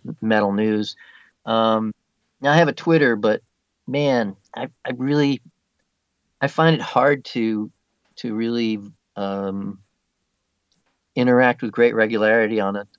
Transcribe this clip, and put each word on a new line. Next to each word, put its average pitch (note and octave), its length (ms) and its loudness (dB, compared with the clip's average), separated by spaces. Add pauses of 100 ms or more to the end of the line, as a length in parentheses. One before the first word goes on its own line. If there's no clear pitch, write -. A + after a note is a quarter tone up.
(220)
metal G#2+ 320 0
news. G#2+ 440 -2 (480)
Um, A2 480 0 (480)
now C#3 120 0
I D#3 40 4
have E3 120 6
a C3+ 40 0
Twitter, D3 440 2
but G#2+ 260 0 (440)
man, B2+ 480 -2 (220)
I, B2 120 -10 (160)
I C3+ 120 -8
really, C#3 440 0 (1000)
I C#3 80 -2
find D#3+ 260 2
it A#2+ 80 -2
hard C3+ 440 0
to, A2 440 -4 (460)
to A2+ 180 -8
really, A2+ 440 -2 (360)
um, G2 640 -8 (1400)
interact B2 480 2
with A2+ 100 -6
great A#2+ 220 4
regularity A2 640 2
on G2 160 -2
a, G2+ 100 -10 (120)